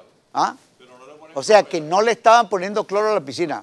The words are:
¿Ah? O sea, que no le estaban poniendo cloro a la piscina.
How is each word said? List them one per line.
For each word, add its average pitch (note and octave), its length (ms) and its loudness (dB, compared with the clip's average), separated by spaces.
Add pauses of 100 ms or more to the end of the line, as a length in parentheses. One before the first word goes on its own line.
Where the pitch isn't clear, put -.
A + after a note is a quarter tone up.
(340)
¿Ah? D#3 200 -2 (840)
O C3+ 60 -8
sea, G3+ 180 6
que E3 180 -6
no E3+ 220 -2
le A#3 80 0
estaban A3+ 380 4
poniendo G3+ 360 -4
cloro G#3+ 280 -2
a - 20 0
la F#3+ 60 0
piscina. C3+ 420 -8